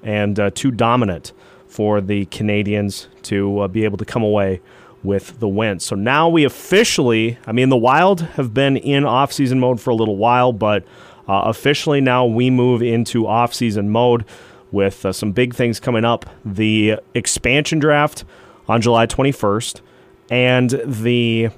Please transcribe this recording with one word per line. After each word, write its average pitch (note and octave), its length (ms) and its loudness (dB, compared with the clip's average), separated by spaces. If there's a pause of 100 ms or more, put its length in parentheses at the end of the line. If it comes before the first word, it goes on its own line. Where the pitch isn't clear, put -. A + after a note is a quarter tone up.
and, G#2 380 -2
uh, G2+ 140 2
too C3+ 160 0
dominant A#2 640 0 (340)
for G#2 340 0
the G2+ 260 -2
Canadiens G#2 840 -2 (160)
to, G2 360 -2
uh, G2 80 -2
be G#2+ 160 -2
able G2+ 140 -2
to G#2 80 -8
come A#2 160 -4
away G2+ 400 0 (400)
with G2 360 -4
the A2+ 100 -2
win. G2 320 -2
So - 160 -6
now C3+ 300 2
we E3+ 180 4
officially, A#2+ 920 0 (100)
I A2+ 60 -6
mean, B2+ 160 2
the C3 80 4
Wild E3 460 4
have C3 320 -6
been C3+ 240 2
in C#3 260 0
off-season C3 560 0
mode B2+ 220 0
for C3 80 -4
a A#2 40 2
little A2 220 0
while, B2 380 2
but, G#2 280 0 (460)
uh, G2 160 2
officially C#3+ 560 0
now B2+ 240 2
we A#2+ 240 0
move B2 320 2
into A#2 460 0
off-season G#2+ 640 -2
mode A#2 340 2 (480)
with, G2 320 -2
uh, F#2+ 80 -2
some G#2 200 -4
big B2 220 0
things A#2+ 240 -2
coming A2+ 280 -2
up. A#2 180 0 (180)
The G#2+ 540 0 (160)
expansion C#3+ 680 -2
draft D3 460 0 (440)
on A2+ 120 2
July A#2 240 2
twenty-first A#2+ 800 -2 (480)
and B2+ 540 2
the A#2 720 0